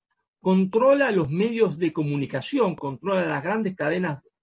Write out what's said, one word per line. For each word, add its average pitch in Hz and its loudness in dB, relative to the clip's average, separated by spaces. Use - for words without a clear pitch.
controla 226 4
los 165 0
medios 202 0
de 165 0
comunicación, 147 -2
controla 170 -4
las 147 -2
grandes 190 -4
cadenas 160 -2